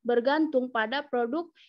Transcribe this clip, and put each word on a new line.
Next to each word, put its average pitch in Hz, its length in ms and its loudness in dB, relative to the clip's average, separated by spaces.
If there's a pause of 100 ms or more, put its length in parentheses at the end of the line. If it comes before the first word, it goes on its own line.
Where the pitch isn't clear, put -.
bergantung 254 720 2
pada 240 320 -2
produk 247 400 -2 (220)